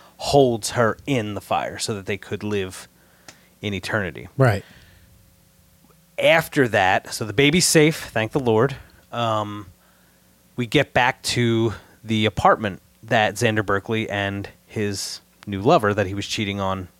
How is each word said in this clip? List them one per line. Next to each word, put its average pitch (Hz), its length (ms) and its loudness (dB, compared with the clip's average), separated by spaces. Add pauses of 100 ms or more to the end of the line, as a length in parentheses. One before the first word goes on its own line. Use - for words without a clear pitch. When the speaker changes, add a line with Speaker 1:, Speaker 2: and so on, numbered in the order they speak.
(160)
Speaker 1:
holds 123 540 2
her 113 260 2 (100)
in 110 280 -4
the 95 80 -8
fire - 360 -6
so - 180 -6
that 98 100 -12
they 104 100 -6
could 95 260 -10
live 101 460 -6 (720)
in 104 120 -4
eternity. 92 640 -6
Speaker 2:
Right. 113 260 2 (1600)
Speaker 1:
After 151 480 4
that, 101 440 2
so - 140 -6
the 104 80 -6
baby's 147 320 4
safe, 156 320 4
thank - 360 -4
the 156 60 -2
Lord, 123 360 2 (380)
um, 107 540 -4 (880)
we 123 100 -4
get 139 280 0
back 127 300 2
to 117 500 0 (300)
the 107 220 0
apartment 107 560 0 (220)
that 107 320 2
Xander 110 300 0
Berkeley 107 440 -2
and 101 400 -4 (180)
his 104 540 -6 (260)
new 98 140 -6
lover 113 320 4
that 101 140 0
he 92 60 -8
was 101 140 -6
cheating 101 320 -4
on 95 280 -4 (120)